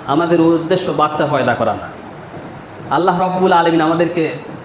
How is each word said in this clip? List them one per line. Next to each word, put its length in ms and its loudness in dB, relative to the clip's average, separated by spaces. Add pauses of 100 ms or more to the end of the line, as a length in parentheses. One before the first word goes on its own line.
আমাদের 340 2
উদ্দেশ্য 560 2
বাচ্চা 340 2
পয়দা 240 2
করা 180 0
না। 220 -10 (1000)
আল্লাহ 280 2
রব্বুল 300 2
আলামিন 280 4
আমাদেরকে 520 0 (320)